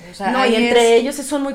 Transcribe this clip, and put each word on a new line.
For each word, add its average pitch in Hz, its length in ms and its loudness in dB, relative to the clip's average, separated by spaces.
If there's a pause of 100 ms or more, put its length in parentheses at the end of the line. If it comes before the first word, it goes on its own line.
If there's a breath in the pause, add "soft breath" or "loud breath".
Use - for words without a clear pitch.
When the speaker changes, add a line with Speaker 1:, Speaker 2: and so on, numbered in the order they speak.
Speaker 1:
o 180 60 -20
sea, 202 160 -4
Speaker 2:
No, 254 80 -2
Speaker 1:
ahí 254 140 0
Speaker 2:
y - 20 0
entre 233 400 2
Speaker 1:
es 233 80 4
Speaker 2:
ellos 285 140 -4
son 277 260 -6
muy 269 120 -6